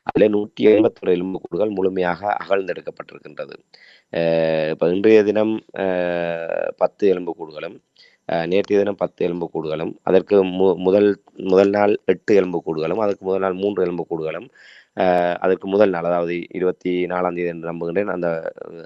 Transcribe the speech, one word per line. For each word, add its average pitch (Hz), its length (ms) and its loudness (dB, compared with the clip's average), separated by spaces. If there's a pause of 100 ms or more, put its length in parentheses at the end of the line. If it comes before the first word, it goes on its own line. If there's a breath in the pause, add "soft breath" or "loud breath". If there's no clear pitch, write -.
அதிலே - 240 2
நூற்றி 107 380 -2
எழுபத்தொரு 107 460 4
எலும்புக்கூடுகள் 92 580 -2
முழுமையாக 92 520 -2 (120)
அகழ்ந்தெடுக்கப்பட்டிருக்கின்றது. 78 1200 -8 (580 soft breath)
அஹ், 82 560 0
இப்ப 82 200 0
இன்றைய 104 340 6
தினம், 107 300 0 (260)
அஹ், 85 1000 -2
பத்து - 300 -2
எலும்புக்கூடுகளும், 85 720 -4 (520 soft breath)
அஹ், 82 160 -2
நேற்றைய 98 340 0
தினம் 101 160 0
பத்து - 280 -6
எலும்புக்கூடுகளும், 82 720 -4 (100)
அதற்கு 95 420 4
மு-, 92 320 2
முதல், 95 320 4 (340)
முதல் 95 260 6
நாள் 104 260 2 (100)
எட்டு 95 300 0
எலும்புக்கூடுகளும், 85 640 -2
அதற்கு 101 280 -4
முதல் 95 140 -2
நாள் 95 140 -2
மூன்று 95 300 -2
எலும்புக்கூடுகளும், 85 640 -6 (460 soft breath)
அஹ், 87 440 2
அதற்கு 92 280 0
முதல் 101 220 4
நாள், 85 140 -4
அதாவது 87 320 -2 (160)
இருபத்தி 90 400 -2 (140)
நாலாம் 90 300 -2
தேதி 87 120 -2
என்று 82 220 -8
நம்புகின்றேன், 85 440 -4
அந்த 87 160 -2 (560)